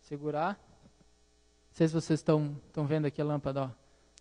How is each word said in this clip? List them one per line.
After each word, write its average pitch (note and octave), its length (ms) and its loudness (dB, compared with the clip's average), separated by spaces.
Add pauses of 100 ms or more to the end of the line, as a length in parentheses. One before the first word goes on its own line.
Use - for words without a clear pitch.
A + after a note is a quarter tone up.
Segurar. D3+ 540 -2
Não - 1200 -20
sei E3 140 4
se D#3 60 -2
vocês D#3 280 2
tão, D3+ 380 2 (120)
tão D3+ 140 -2
vendo D3+ 200 0
aqui C#3 140 -4
a D3+ 40 0
lâmpada, C#3 400 -2
ó. C3 60 -6 (500)